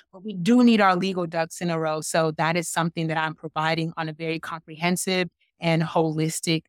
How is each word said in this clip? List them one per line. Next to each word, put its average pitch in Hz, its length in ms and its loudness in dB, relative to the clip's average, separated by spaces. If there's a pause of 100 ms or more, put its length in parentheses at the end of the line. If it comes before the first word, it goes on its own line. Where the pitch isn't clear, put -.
(100)
but 185 140 -18
we 214 80 -10
do 214 320 4
need 226 160 6
our 190 160 6
legal 180 300 -2
ducks 165 340 -4
in 180 100 -2
a 165 80 -2
row. 160 220 -2
So 160 320 0
that 165 240 0
is 170 100 -2
something 165 420 -2
that 160 100 -2
I'm 160 160 -2
providing 160 640 -4
on 160 120 -6
a 156 60 -8
very 165 260 -6
comprehensive 175 880 -2 (320)
and 165 220 2
holistic 160 880 0